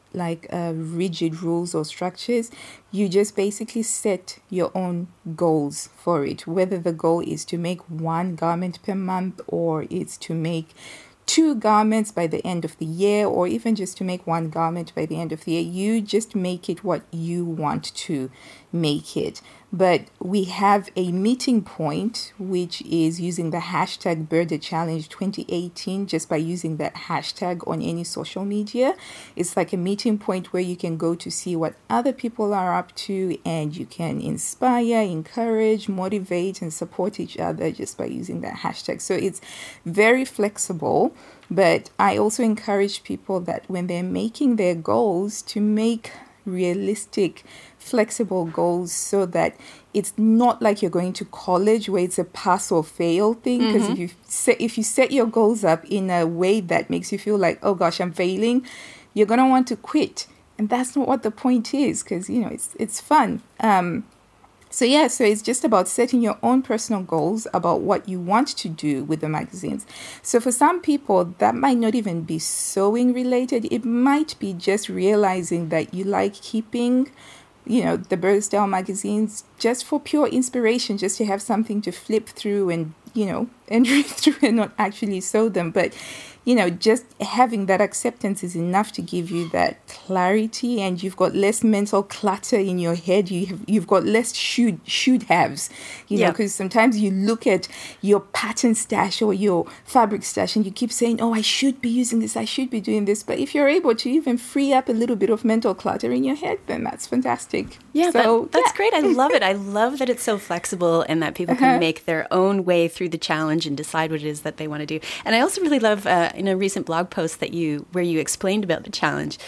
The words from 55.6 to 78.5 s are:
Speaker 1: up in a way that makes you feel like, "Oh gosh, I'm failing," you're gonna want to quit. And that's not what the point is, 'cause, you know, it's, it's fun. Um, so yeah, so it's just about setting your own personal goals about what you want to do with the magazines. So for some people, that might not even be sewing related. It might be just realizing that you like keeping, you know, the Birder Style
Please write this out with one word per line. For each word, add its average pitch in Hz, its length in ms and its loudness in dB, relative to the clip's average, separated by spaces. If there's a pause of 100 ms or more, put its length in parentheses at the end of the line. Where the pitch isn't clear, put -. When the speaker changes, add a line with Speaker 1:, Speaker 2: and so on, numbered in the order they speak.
Speaker 1:
up 165 220 4
in 190 240 -2
a 175 160 2
way 180 360 2
that 170 280 0
makes 175 220 -4
you 196 60 -2
feel 208 200 0
like, 180 260 2
"Oh 202 100 2
gosh, 170 280 0
I'm 180 100 -4
failing," 208 540 0 (480)
you're 208 140 4
gonna 247 200 4
want 254 200 4
to 226 80 -4
quit. - 520 -2 (300)
And 214 120 -2
that's 247 260 -2
not 269 120 2
what 254 160 2
the 214 80 -2
point 247 420 0
is, 269 300 0
'cause, 185 260 -6
you 226 120 0
know, - 80 -2
it's, - 280 -8
it's - 220 -4
fun. 262 420 2 (200)
Um, 180 420 2 (640)
so - 160 0
yeah, 277 220 6
so 247 160 -2
it's 214 180 4
just - 220 -2
about 202 240 4
setting 240 340 2
your 214 220 0
own 247 180 4
personal 226 400 -2
goals 175 540 -2
about 170 260 2
what - 260 0
you 185 120 -4
want 202 300 2
to - 200 -8
do 147 360 -2
with 156 160 -2
the 156 80 -2
magazines. - 580 -6 (340)
So - 180 0
for 247 120 0
some 330 300 4
people, 190 580 0
that 220 160 2
might 254 240 2
not 220 160 2
even 196 260 -2
be 160 160 -4
sewing 220 760 0
related. 247 580 0
It 233 120 0
might 269 540 2
be 196 160 -6
just 190 360 0
realizing 185 800 2
that 160 240 -2
you 180 100 -4
like 196 320 0
keeping, 240 760 -2 (560)
you 214 180 2
know, 170 140 0
the 180 200 -4
Birder 196 260 2
Style 202 240 0